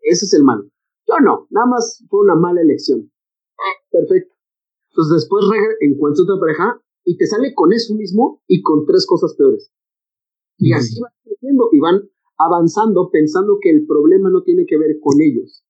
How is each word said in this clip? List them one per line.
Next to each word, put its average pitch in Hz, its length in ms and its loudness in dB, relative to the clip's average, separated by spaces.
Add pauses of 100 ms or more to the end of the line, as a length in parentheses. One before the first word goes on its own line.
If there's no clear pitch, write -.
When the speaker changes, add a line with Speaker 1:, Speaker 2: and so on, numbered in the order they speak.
Speaker 1:
Ese 175 240 0
es 180 80 -2
el 151 100 4
malo. 113 200 2 (440)
Yo - 160 0
no, 147 280 0
nada 226 160 0
más 233 420 -4
fue 202 120 0
una 190 140 4
mala 175 260 0
elección". 143 480 -2 (840)
Perfecto. 185 420 -2 (580)
Entonces 160 300 0
después 196 280 -2
regre-, 220 320 -2
encuentras 147 460 0
otra 190 120 -2
pareja 170 420 -2 (240)
y 175 120 -4
te 180 100 0
sale 233 260 -2
con 165 180 2
eso 220 240 -2
mismo 214 520 -4
y 156 140 0
con 147 240 0
tres 127 200 0
cosas 170 300 -2
peores. 123 360 0 (840)
Y 139 160 2
Speaker 2:
Ujú. - 60 0
Speaker 1:
así 113 200 -8
van - 120 -12 (120)
creciendo 277 480 -2
y 147 80 4
van 175 300 0 (280)
avanzando 175 760 0
pensando 180 500 0
que 180 80 2
el 151 160 2
problema 165 440 2
no 180 140 0
tiene 180 220 0
que 156 120 -2
ver 151 220 -2
con 143 220 0
ellos 117 480 -4